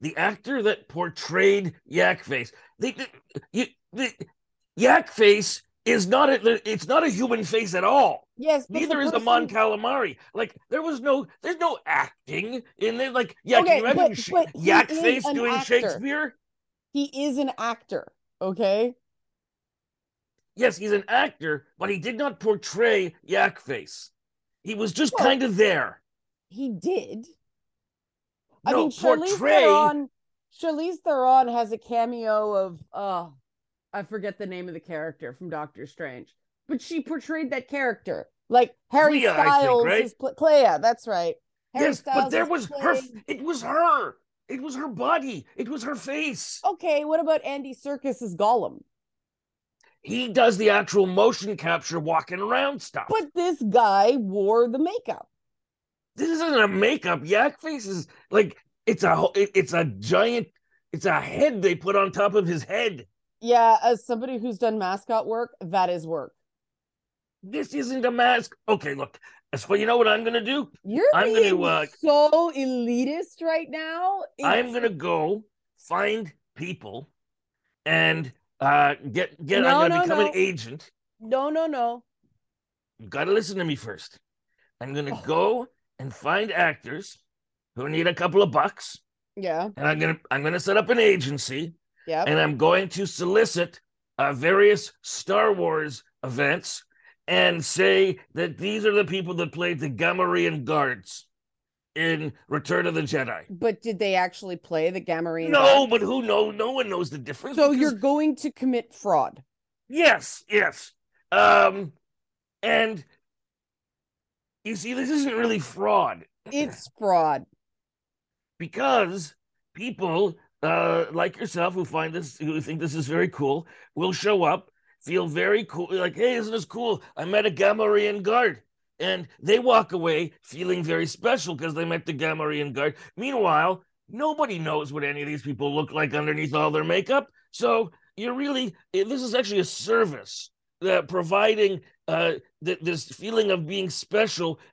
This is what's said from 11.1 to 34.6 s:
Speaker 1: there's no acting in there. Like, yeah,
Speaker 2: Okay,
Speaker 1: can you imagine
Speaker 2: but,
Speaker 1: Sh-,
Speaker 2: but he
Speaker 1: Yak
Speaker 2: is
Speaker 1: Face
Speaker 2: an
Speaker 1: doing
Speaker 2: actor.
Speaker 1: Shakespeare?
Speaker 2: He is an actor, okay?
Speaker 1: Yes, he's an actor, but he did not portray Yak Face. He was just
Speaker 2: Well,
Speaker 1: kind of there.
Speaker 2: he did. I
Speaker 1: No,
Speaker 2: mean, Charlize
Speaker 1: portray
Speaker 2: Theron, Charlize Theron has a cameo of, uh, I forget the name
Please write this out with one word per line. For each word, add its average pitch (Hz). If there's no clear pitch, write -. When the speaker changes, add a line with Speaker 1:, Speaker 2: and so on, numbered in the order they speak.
Speaker 1:
there's 330
no 330
acting 165
in 226
there. 262
Like, 240
yeah, 262
Speaker 2:
Okay, 339
Speaker 1:
can 226
you -
imagine 339
Speaker 2:
but, -
Speaker 1:
Sh-, -
Speaker 2:
but 339
he 156
Speaker 1:
Yak 247
Speaker 2:
is 320
Speaker 1:
Face 269
Speaker 2:
an 285
Speaker 1:
doing 240
Speaker 2:
actor. 247
Speaker 1:
Shakespeare? 262
Speaker 2:
He 285
is 269
an 269
actor, -
okay? 202
Speaker 1:
Yes, 208
he's 208
an 202
actor, 208
but 190
he 196
did 220
not 277
portray 208
Yak 190
Face. -
He 220
was 208
just 285
Speaker 2:
Well, 254
Speaker 1:
kind 262
of 214
there. 170
Speaker 2:
he 254
did. 226
I -
Speaker 1:
No, 269
Speaker 2:
mean, 302
Charlize 330
Speaker 1:
portray 349
Speaker 2:
Theron, 294
Charlize 330
Theron 262
has 233
a 226
cameo 226
of, 190
uh, 190
I 202
forget 202
the 202
name 180